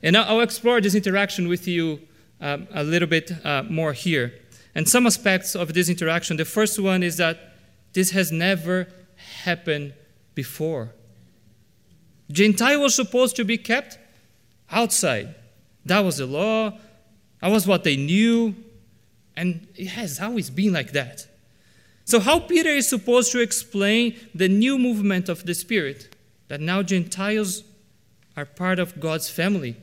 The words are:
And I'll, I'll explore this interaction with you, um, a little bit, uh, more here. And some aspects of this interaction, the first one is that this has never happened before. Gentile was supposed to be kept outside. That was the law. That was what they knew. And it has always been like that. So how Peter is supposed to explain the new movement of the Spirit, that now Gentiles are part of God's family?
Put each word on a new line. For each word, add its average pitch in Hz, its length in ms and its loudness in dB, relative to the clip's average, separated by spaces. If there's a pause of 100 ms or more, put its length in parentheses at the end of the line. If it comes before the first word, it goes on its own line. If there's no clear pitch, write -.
And 170 140 4
I'll, 220 180 2
I'll 233 60 4
explore 233 400 2
this 190 120 2
interaction 196 540 0
with 175 200 -2
you, 165 340 -2 (400)
um, 147 320 -6
a 147 100 -2
little 165 240 0
bit, 160 240 0 (140)
uh, 143 180 -2
more 160 300 -2
here. 127 400 -2 (420)
And 160 120 -2
some 247 200 4
aspects 190 480 0
of 170 180 -4
this 175 140 2
interaction, 170 480 -2
the 160 100 -2
first 214 320 0
one 190 240 2
is 170 160 -2
that 165 380 -2 (380)
this 185 180 2
has 185 200 0
never 175 560 0 (560)
happened 151 500 -4 (420)
before. 139 580 -6 (1400)
Gentile 214 520 4
was 277 140 2
supposed 247 420 2
to 233 80 -2
be 220 120 0
kept - 400 -4 (720)
outside. 175 680 -2 (500)
That 196 160 2
was 175 160 0
the 139 80 -4
law. 208 520 -2 (640)
That 190 100 2
was 208 140 2
what 180 180 2
they 147 120 4
knew. 208 600 2 (800)
And 170 400 -4
it 190 120 -10
has 185 320 -10
always 202 300 -4
been 185 240 2
like 143 180 -2
that. 131 360 -6 (760)
So 233 140 4
how 277 200 4
Peter 330 300 2
is 285 200 2
supposed 240 420 2
to 247 80 0
explain 226 760 0 (200)
the 185 140 2
new 233 280 4
movement 202 520 0
of 165 160 -6
the 175 80 -4
Spirit, 156 640 -4 (340)
that 143 100 -10
now 180 220 0
Gentiles 190 840 -2 (720)
are 147 100 -8
part 185 340 -4
of 175 200 -6
God's 160 300 -4
family? 165 540 -2